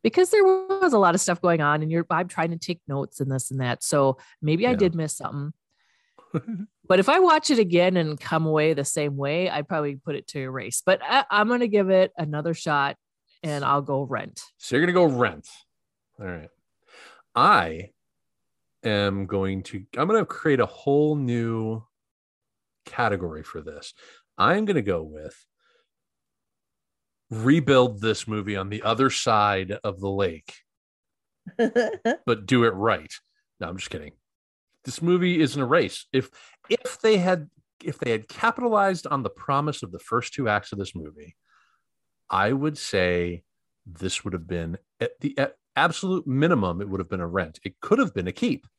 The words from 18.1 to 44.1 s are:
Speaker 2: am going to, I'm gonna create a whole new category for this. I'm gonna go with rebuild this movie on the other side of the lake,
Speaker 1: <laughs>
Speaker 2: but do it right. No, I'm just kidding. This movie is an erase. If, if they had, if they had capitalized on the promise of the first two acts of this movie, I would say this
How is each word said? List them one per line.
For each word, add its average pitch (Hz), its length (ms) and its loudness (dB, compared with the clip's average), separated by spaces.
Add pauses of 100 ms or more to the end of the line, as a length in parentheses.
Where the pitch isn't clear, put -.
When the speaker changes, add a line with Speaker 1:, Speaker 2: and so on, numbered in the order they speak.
Speaker 2:
am 101 420 0
going 95 380 -4
to, 98 200 -12 (140)
I'm 147 80 0
gonna 214 180 2
create 139 360 0
a 104 60 4
whole 151 500 2
new 117 680 -2 (1040)
category 90 560 -4
for - 180 -14
this. 73 320 -16 (460)
I'm 180 260 2
gonna 190 160 0
go 92 220 -2
with 76 340 -14 (1900)
rebuild 123 680 4
this 110 260 -2
movie 104 300 -6
on 98 140 -6
the 107 120 -8
other 117 280 2
side 104 640 0 (120)
of 95 160 -6
the 98 80 -4
lake, 95 460 -4 (580)
Speaker 1:
<laughs> - 460 -18
Speaker 2:
but 226 880 -2
do 123 180 4
it 113 100 4
right. 95 380 -2 (480)
No, 82 80 -8
I'm 87 80 -10
just - 140 -12
kidding. 78 220 -12 (720)
This - 180 -10
movie 175 380 2
is 131 160 2
an 143 60 -4
erase. 131 500 0
If, 127 180 -2 (400)
if - 320 -4
they 220 160 4
had, 175 320 0 (340)
if 151 140 -6
they 120 140 -4
had 110 160 -4
capitalized 214 800 0
on 139 160 -2
the 104 80 -4
promise 143 520 -2
of 90 100 -12
the 92 60 -14
first - 340 -4
two 123 160 -2
acts 104 240 -2
of 101 60 -8
this 95 160 -8
movie, 78 420 -16 (920)
I 98 220 2
would 143 260 -2
say 87 640 0 (440)
this 90 380 -8